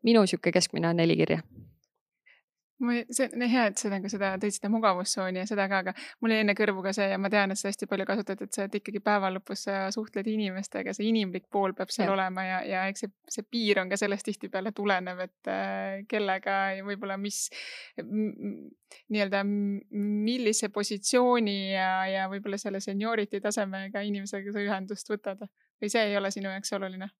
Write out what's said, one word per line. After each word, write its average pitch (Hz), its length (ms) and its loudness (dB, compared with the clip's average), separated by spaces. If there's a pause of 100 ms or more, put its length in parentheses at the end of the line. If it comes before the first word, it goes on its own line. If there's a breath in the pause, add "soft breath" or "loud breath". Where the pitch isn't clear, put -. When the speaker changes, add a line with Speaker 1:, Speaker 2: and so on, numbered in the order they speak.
Speaker 1:
Minu 226 220 8
sihuke 175 260 0
keskmine 165 360 2
on 170 80 2
neli 165 200 6
kirja. 160 260 2 (1400 soft breath)
Speaker 2:
Ma 240 120 2
ei, 240 160 0
see 254 240 2
on 233 80 -4
hea, 247 300 4
et 202 100 -4
sa 214 80 -2
nagu 196 240 -2
seda 196 240 0
tõid, 202 160 0
seda - 160 -4
mugavustsooni 190 720 2
ja 185 80 -4
seda 202 220 2
ka, 196 100 2
aga 185 120 -4 (280 loud breath)
mul 226 140 4
jäi 220 100 4
enne 202 80 4
kõrvu 202 320 2
ka 196 80 0
see 202 160 0
ja 196 80 0
ma 196 160 0
tean, 202 220 4
et - 20 -4
seda 196 160 -2
hästi - 160 -8
palju 196 160 0
kasutad, 202 400 -2
et 196 80 -10
see, 196 160 -4
et 208 80 -6
ikkagi 202 240 -4
päeva 202 320 2
lõpus 196 320 -8
sa 196 140 -2 (160)
suhtled 214 340 -4
inimestega, 196 640 -4
see 208 160 -2
inimlik 196 400 0
pool 196 240 0
peab 190 160 -6
seal 196 220 0
Speaker 1:
Jah. 196 80 4
Speaker 2:
olema 185 260 -2
ja, 185 240 -2
ja 190 240 0
eks 202 140 -8
see, 202 60 -8 (260)
see 214 100 -10
piir 208 320 2
on 185 80 -2
ka 196 80 0
sellest 202 320 0
tihtipeale 202 480 -4
tulenev, 185 480 0
et, - 120 -14 (120)
äh, 196 560 -4
kellega 196 540 0 (180)
ja 196 80 -10
võib-olla 196 320 -6
mis, 202 300 -4 (580 loud breath)
m-, 214 240 -2
m-, - 420 -8 (380 soft breath)
nii-öelda 202 400 2
m-, 202 320 0 (480)
millise 226 400 2
positsiooni 220 880 2 (160)
ja, 190 180 2 (220)
ja 190 160 0
võib-olla 202 320 -4
selle 196 240 -4
seniority 208 560 -2
tasemega 202 640 -4
inimesega 202 480 -4
sa 202 160 -2
ühendust 196 480 -4
võtad. 202 320 -8 (320)
Või 214 160 -2
see 214 140 4
ei 202 100 2
ole 196 80 0
sinu 196 240 -6
jaoks 196 240 -6
oluline? 190 320 -6 (120)